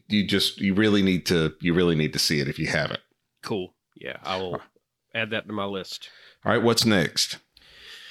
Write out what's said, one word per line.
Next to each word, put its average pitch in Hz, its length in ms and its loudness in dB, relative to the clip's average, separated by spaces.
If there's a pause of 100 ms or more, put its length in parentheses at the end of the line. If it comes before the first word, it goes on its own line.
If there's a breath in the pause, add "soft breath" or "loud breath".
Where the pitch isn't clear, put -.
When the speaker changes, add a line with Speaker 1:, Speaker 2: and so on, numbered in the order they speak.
Speaker 1:
you 104 180 2
just, - 360 -2
you 98 120 2
really 104 280 4
need 92 240 2
to, 80 340 2
you 87 140 0
really 87 220 4
need 76 180 0
to - 60 -4
see 76 200 0
it 69 80 -2
if 73 100 -6
you 78 100 -4
haven't. - 340 -4 (420)
Speaker 2:
Cool. 92 300 -6 (240)
Yeah, 62 260 -12
I 92 140 -4
will 90 240 -6 (520)
add 113 180 -4
that 107 160 -4
to 107 60 -10
my 101 120 -4
list. 98 440 -10 (360 loud breath)
Speaker 1:
All 98 80 2
right, 113 100 2
what's 117 220 4
next? - 520 2 (720 loud breath)